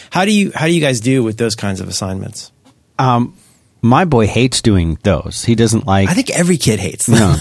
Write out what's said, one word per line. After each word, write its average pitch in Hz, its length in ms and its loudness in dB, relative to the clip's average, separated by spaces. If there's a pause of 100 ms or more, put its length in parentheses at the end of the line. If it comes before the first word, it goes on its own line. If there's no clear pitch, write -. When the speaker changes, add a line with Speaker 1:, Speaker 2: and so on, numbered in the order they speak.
(120)
Speaker 1:
How 180 120 0
do 202 80 0
you, 202 240 2
how 156 120 -2
do 165 40 2
you 170 80 2
guys 131 220 0
do 127 220 0
with 110 140 -4
those 117 180 -2
kinds 98 260 -6
of 95 80 -10
assignments? 95 640 -8 (480)
Speaker 2:
Um, 123 360 0 (460)
my 139 240 4
boy 117 220 2
hates 123 340 0
doing 87 420 2
those. 85 400 -2
He 117 120 2
doesn't 110 320 0
like 95 200 2
Speaker 1:
I 165 60 0
think 254 160 -2
every 175 280 0
kid - 220 -2
hates - 280 -6
them. 117 120 4
Speaker 2:
No, 95 220 4